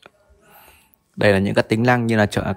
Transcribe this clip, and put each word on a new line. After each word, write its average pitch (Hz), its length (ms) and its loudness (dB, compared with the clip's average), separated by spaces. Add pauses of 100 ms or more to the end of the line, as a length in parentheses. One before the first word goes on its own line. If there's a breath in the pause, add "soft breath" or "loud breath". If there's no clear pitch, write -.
(1160 soft breath)
Đây 104 160 2
là 98 60 2
những 98 160 -2
cái - 80 2
tính 110 200 -2
năng 123 240 0
như 113 100 0
là 104 100 2
chợ-, 98 300 -6